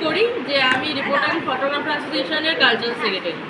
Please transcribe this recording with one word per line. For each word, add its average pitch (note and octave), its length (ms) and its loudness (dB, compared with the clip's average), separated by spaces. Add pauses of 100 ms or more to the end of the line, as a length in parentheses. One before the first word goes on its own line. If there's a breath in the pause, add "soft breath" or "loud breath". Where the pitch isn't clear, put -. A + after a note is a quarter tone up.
করি E4+ 180 2 (240)
যে C#4 140 2
আমি C4 260 2
Reporter C#4 440 0
and E4 160 -2
Photographer C#4+ 500 0
Association-এর D4+ 580 -2
কালচারাল A#3 460 2
সেক্রেটারি। F3+ 380 -2 (100)